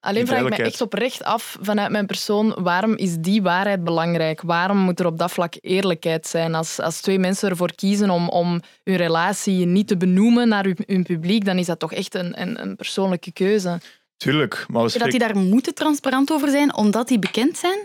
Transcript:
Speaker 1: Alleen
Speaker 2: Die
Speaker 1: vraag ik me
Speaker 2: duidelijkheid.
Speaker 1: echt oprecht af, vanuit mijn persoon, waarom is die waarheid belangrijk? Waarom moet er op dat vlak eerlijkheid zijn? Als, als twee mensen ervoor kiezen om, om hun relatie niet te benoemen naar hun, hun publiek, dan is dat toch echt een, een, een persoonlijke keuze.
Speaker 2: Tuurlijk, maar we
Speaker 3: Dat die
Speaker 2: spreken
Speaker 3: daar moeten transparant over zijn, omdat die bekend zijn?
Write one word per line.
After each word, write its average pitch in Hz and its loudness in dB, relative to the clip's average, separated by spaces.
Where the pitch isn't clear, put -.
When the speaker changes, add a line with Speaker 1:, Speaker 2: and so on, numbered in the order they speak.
Speaker 1:
Alleen 214 -2
Speaker 2:
Die - -4
Speaker 1:
vraag 254 0
ik 247 0
me 208 -2
Speaker 2:
duidelijkheid. 226 -2
Speaker 1:
echt - -8
oprecht 220 -4
af, - -8
vanuit 208 -2
mijn 208 -2
persoon, 208 0
waarom 185 0
is 175 -2
die 190 2
waarheid 185 0
belangrijk? 165 0
Waarom 175 0
moet 185 2
er 180 2
op 160 -2
dat 170 -2
vlak 170 -2
eerlijkheid 170 -2
zijn? 165 -2
Als, 160 -4
als - -4
twee 190 0
mensen 190 0
ervoor 175 -2
kiezen 202 0
om, 175 0
om 175 0
hun 190 0
relatie 175 0
niet 190 2
te 202 2
benoemen 208 4
naar 208 2
hun, 190 0
hun 190 0
publiek, 175 0
dan 190 2
is 180 0
dat 170 -2
toch 165 -6
echt - -8
een, 180 -6
een, - -6
een - -8
persoonlijke 185 -4
keuze. 185 0
Speaker 2:
Tuurlijk, 139 0
maar 117 0
we 117 2
Speaker 3:
Dat 107 -2
die 240 0
Speaker 2:
spreken 226 2
Speaker 3:
daar 196 2
moeten 233 2
transparant 277 0
over 294 2
zijn, 285 2
omdat 214 2
die 247 4
bekend 220 0
zijn? 370 -2